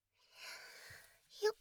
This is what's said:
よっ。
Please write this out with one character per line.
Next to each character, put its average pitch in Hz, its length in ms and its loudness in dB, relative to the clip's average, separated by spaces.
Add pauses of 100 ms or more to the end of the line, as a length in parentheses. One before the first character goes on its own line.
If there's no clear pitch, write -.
(1400)
よ 427 100 10
っ。 - 80 -20